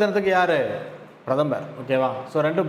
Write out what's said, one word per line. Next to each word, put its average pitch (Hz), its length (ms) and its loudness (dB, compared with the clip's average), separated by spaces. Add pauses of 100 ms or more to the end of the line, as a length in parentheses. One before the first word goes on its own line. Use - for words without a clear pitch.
தினத்துக்கு 202 320 4
யாரு? 175 240 4 (680)
பிரதமர். 131 400 0 (160)
ஓகேவா? 131 280 0 (220)
So, 160 60 -2 (100)
ரெண்டு 170 220 0